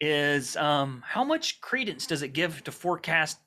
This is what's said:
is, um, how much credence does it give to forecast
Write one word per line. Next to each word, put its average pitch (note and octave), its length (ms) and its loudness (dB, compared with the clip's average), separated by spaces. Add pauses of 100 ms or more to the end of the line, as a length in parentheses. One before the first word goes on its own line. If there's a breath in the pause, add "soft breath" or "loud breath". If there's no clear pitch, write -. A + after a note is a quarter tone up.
is, D3 560 2
um, C#3+ 480 2
how A#3 180 0
much D#4+ 380 -2
credence A#3+ 460 -4
does D3 140 -2
it C#3 80 -4
give D#3 360 -2
to C#3+ 60 -10
forecast E3 760 0